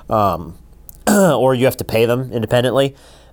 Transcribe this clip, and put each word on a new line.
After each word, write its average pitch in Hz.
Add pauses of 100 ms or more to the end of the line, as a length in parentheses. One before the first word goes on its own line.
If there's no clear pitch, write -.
um, 87 (260)
<clears throat> -
or 156
you 123
have 123
to -
pay 113
them 123
independently. 123 (360)